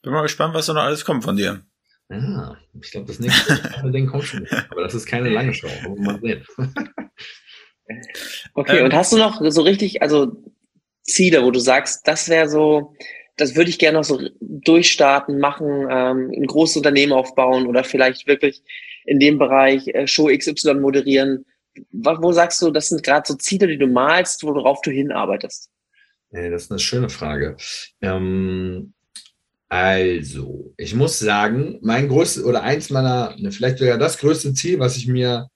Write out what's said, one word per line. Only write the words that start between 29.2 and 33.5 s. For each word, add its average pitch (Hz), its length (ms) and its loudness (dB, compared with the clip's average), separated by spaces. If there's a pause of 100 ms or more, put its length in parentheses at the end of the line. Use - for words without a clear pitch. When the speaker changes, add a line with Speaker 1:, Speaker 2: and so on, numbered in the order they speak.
Speaker 2:
also, 90 1120 -2
ich - 160 -10
muss 143 240 0
sagen, 107 640 0
mein 123 260 0
größtes 135 360 0
oder 120 180 2
eins 139 300 -4
meiner, 127 480 -2
ne, 101 120 -6